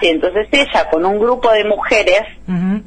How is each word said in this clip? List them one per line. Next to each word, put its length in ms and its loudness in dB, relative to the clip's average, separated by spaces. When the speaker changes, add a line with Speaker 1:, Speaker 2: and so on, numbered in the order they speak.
Speaker 1:
y 60 2
entonces 440 0
ella 380 0
con 160 0
un 140 0
grupo 320 2
de 140 2
mujeres 560 0
Speaker 2:
Ujú. 400 -2